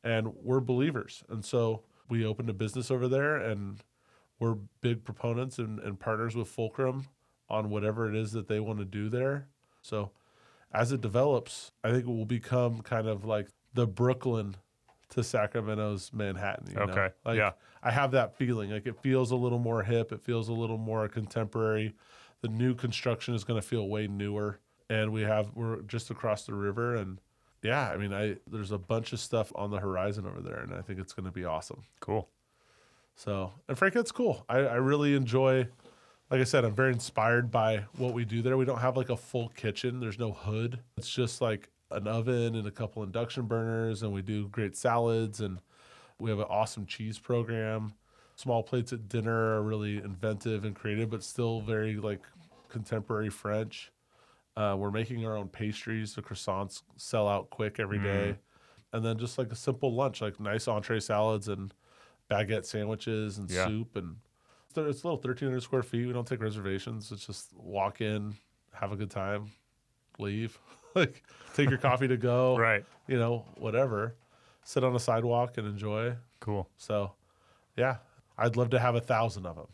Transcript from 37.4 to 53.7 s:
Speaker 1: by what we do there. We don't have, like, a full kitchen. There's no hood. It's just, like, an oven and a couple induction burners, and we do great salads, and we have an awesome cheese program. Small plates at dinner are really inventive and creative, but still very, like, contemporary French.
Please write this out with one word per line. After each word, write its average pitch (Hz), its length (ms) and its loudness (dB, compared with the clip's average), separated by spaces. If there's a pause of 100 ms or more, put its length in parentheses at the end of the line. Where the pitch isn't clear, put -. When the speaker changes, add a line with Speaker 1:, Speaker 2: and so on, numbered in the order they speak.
Speaker 1:
by 110 340 2 (120)
what 123 160 0
we 120 120 -2
do 113 180 0
there. 127 140 4
We 131 100 4
don't 123 140 -2
have, 127 160 2
like, 131 120 0
a 120 80 0
full 117 340 -4
kitchen. 120 500 -4
There's 110 180 -4
no 110 140 -2
hood. 117 480 -4 (180)
It's - 100 -8
just, - 320 0
like, 110 300 0 (200)
an 101 160 -4
oven 113 500 2
and 104 100 -2
a 104 40 -4
couple 107 320 -6
induction 117 440 -4
burners, 113 560 0
and 104 100 -2
we 98 80 -2
do 104 280 -2
great 101 280 -4
salads, 117 640 4
and 92 200 -4 (580)
we 117 120 -4
have 104 100 2
an 101 100 0
awesome 104 340 0
cheese 110 340 -8
program. 110 760 -2 (400)
Small 117 280 0
plates 123 300 -2
at 110 160 -8
dinner 113 480 2
are 107 60 2
really 104 340 -2
inventive 101 680 -2
and 101 100 -6
creative, 110 320 -2
but 107 160 -6
still 113 380 -2
very, 110 340 0
like, 104 240 -2 (480)
contemporary 107 600 -2
French. - 600 -4 (640)